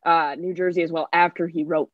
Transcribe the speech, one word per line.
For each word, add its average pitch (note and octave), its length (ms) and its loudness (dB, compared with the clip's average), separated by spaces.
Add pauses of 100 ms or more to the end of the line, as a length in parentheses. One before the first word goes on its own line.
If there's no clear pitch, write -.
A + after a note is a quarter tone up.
uh, D#3+ 320 2
New F3+ 160 -6
Jersey F3+ 280 0
as E3 80 -2
well E3 220 -2
after F3 340 2
he E3 180 -4
wrote D#3 300 -2